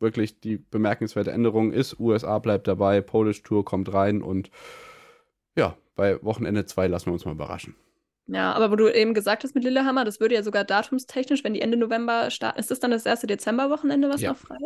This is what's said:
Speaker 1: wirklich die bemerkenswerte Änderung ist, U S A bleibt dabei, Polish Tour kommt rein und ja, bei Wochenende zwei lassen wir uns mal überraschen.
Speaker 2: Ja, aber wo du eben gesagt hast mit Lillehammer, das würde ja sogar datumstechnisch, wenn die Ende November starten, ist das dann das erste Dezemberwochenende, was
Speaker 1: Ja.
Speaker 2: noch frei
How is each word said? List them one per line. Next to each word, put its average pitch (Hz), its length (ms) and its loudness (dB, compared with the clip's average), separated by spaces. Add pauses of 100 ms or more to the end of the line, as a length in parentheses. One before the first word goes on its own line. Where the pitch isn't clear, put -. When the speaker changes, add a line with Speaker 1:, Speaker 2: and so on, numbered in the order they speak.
Speaker 1:
wirklich 113 400 0
die 110 160 -4
bemerkenswerte 107 720 -2
Änderung 113 420 2
ist, - 280 -2
U 113 120 2
S 107 120 2
A 104 160 0
bleibt 104 260 0
dabei, 98 340 4
Polish 107 440 0
Tour 104 200 2
kommt 95 280 -4
rein 98 300 2
und 95 280 -6 (1040)
ja, 117 200 0 (180)
bei 98 300 2
Wochenende 104 420 -2
zwei 92 220 0
lassen 87 180 -4
wir 87 60 0
uns 85 120 -4
mal 78 80 -4
überraschen. 78 440 -10 (520)
Speaker 2:
Ja, 190 240 -2
aber 214 180 2
wo 214 60 4
du 214 120 6
eben 220 260 4
gesagt 208 280 0
hast 269 140 -8
mit 240 80 0
Lillehammer, 262 400 2
das 208 160 -6
würde 226 160 2
ja 208 80 -2
sogar 208 180 0
datumstechnisch, 262 800 -2
wenn 214 120 -4
die - 60 -4
Ende 226 160 2
November 233 540 0
starten, - 300 -4
ist - 100 -6
das 262 80 -2
dann 247 140 0
das 226 120 0
erste 233 220 0
Dezemberwochenende, 277 840 0
was 285 120 -2
Speaker 1:
Ja. - 100 -2
Speaker 2:
noch 262 80 -6
frei - 280 -16